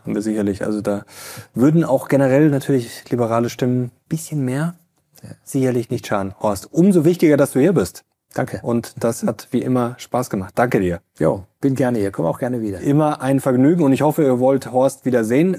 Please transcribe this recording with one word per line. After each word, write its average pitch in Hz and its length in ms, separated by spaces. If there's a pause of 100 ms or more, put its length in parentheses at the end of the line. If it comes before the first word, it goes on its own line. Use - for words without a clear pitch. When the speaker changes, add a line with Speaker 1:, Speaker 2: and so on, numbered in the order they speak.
Speaker 1:
haben 110 100
wir 104 60
sicherlich. 104 440
Also 107 160
da 101 240 (480)
würden 156 320
auch 131 240
generell 139 400
natürlich 131 600
liberale 117 400
Stimmen 123 360
ein 120 60 (180)
bisschen 156 340
mehr 147 320 (480)
Speaker 2:
Ja. 110 60 (140)
Speaker 1:
sicherlich 127 460
nicht 120 160
schaden. 98 340
Horst, 101 320
umso 180 340
wichtiger, 170 320
dass 139 160
du 131 60
hier 175 140
bist. 104 300 (320)
Speaker 2:
Danke. 120 280
Speaker 1:
Und 117 380
das 147 220
hat - 280
wie 120 100
immer 123 360
Spaß - 320
gemacht. 92 260
Danke 123 260
dir. 87 180 (180)
Speaker 2:
Jo, 95 280 (160)
bin 139 120
gerne 123 260
hier. 98 120
Komm 156 140
auch 156 120
gerne 123 240
wieder. 101 200
Speaker 1:
Immer 147 400
ein 135 180
Vergnügen 139 440
und 135 100
ich 127 80
hoffe, 151 220
ihr 127 160
wollt 127 340
Horst 131 320
wieder 123 180
sehen. 151 360